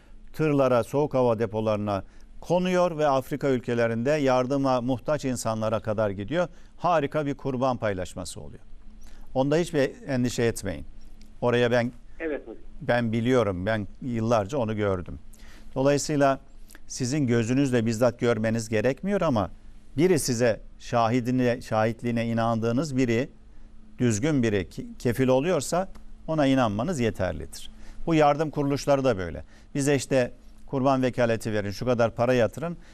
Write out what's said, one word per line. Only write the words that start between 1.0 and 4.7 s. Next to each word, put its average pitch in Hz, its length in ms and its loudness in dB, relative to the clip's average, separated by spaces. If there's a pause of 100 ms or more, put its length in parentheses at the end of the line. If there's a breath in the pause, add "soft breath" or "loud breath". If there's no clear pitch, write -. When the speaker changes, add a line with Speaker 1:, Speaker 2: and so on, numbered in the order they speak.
Speaker 1:
hava 120 240 4
depolarına 104 680 0 (360 soft breath)
konuyor 180 580 0
ve 151 100 2
Afrika 135 400 0
ülkelerinde 117 640 0
yardıma 131 680 2